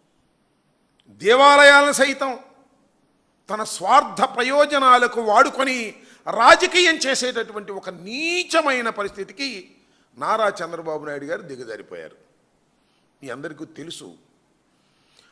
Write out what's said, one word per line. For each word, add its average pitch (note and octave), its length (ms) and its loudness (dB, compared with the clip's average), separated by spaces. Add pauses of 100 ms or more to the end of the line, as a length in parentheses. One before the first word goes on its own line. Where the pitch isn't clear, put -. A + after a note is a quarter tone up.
(1080)
దేవాలయాలను C#4+ 840 6
సైతం C4+ 480 -2 (1120)
తన G#3+ 140 -6
స్వార్థ A3+ 600 0
ప్రయోజనాలకు C4 960 2
వాడుకొని B3 800 0 (280)
రాజకీయం E4 640 4
చేసేటటువంటి A#3 760 -6
ఒక F#3+ 180 -14
నీచమైన C4+ 1000 -4
పరిస్థితికి G3+ 840 -12 (420)
నారా G3+ 320 -2
చంద్రబాబు D#3+ 560 -10
నాయుడు C#3+ 200 -10
గారు F3 160 -8
దిగజారిపోయారు. A2 720 -16 (1080)
మీ C#3+ 60 -18
అందరికీ D3 360 -14
తెలుసు, C#3+ 500 -20 (1160)